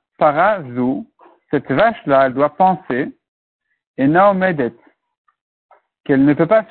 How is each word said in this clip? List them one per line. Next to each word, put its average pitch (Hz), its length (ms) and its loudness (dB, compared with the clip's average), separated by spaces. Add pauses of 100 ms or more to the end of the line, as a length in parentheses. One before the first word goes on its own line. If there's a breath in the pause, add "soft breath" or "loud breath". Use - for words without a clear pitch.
(200)
Para 170 420 0
Zu, 127 460 -6 (420 soft breath)
cette 143 220 -4
vache-là, 139 540 0
elle 131 80 -4
doit 143 220 -2
penser, 180 600 -2 (800)
et 135 100 0
Naomedet, 185 680 0 (1300)
qu'elle 139 220 2
ne 147 80 2
peut 160 140 -2
pas 220 240 0